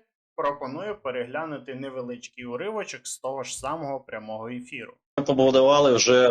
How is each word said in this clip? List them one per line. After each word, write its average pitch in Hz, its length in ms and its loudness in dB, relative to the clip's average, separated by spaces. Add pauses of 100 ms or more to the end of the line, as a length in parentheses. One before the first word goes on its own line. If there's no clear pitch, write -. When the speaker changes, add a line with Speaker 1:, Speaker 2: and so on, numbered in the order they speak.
(360)
Speaker 1:
пропоную 147 680 -6
переглянути 131 720 -8
невеличкий 127 720 -12
уривочок 165 640 -8
з - 100 -12
того 135 260 -8
ж - 140 -10
самого 139 420 -8
прямого 110 500 -10
ефіру. 123 440 -12 (240)
Speaker 2:
Ми 139 60 -2
побудували 135 720 6
вже 123 380 6